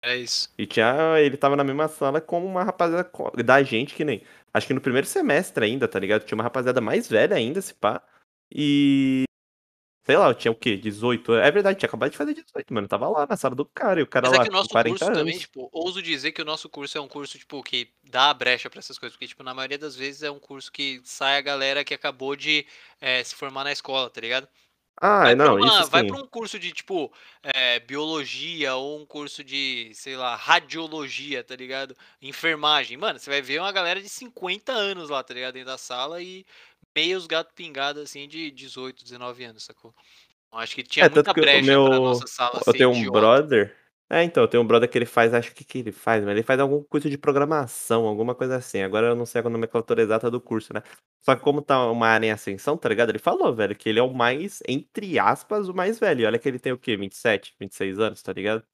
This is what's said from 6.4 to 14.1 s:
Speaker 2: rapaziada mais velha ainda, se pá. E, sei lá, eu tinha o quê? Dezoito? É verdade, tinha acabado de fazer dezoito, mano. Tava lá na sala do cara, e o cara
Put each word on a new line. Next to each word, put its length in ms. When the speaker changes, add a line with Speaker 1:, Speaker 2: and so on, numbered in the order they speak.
Speaker 2:
rapaziada 340
mais 300
velha 260
ainda, 280
se 100
pá. 300
E, 680
sei 140
lá, 100
eu 60
tinha 180
o 20
quê? 220
Dezoito? 580
É 160
verdade, 280
tinha 100
acabado 220
de 80
fazer 160
dezoito, 400
mano. 120
Tava 220
lá 180
na 100
sala 180
do 100
cara, 360
e 20
o 40
cara 200